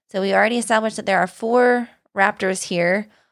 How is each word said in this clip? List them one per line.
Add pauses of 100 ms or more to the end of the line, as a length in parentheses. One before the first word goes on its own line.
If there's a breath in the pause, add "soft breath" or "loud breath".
So
we
already
established
that
there
are
four (240)
raptors
here. (240 soft breath)